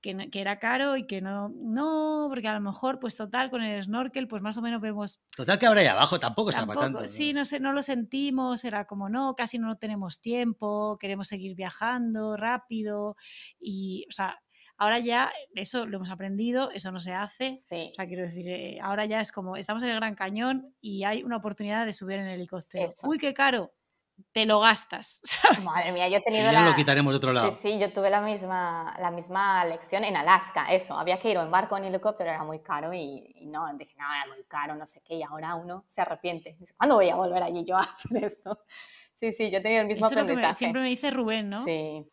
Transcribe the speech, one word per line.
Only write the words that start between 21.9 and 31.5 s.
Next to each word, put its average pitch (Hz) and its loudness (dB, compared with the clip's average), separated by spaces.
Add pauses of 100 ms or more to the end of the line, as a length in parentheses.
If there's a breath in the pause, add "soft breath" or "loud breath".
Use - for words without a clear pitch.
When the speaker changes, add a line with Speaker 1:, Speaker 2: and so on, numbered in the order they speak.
Speaker 1:
subir 196 -6
en 196 -6
helicóptero. 180 -6
Speaker 3:
Eso. - -8
Speaker 1:
"Uy, 302 0
qué 277 -2
caro", 254 2 (600)
te 220 4
lo 214 8
gastas, - 4
<laughs> - 6
¿sabes? 190 -6
Speaker 3:
Madre 175 0
mía, 180 2
yo 196 4
he 196 4
Speaker 2:
Y - -16
Speaker 3:
tenido 220 4
Speaker 2:
ya 160 8
lo 170 10
Speaker 3:
la 151 6
Speaker 2:
quitaremos 143 6
de 139 2
otro 131 2
lado. 113 4
Speaker 3:
Sí, - -10 (160)
sí, 208 -2
yo 202 0
tuve 196 2
la 202 4
misma, 185 -4
la 175 -2
misma 185 0
lección 170 -2
en 202 0
Alaska, 165 4
eso, 185 2
había 175 0
que 226 0
ir 185 2
o 170 2
en 160 -2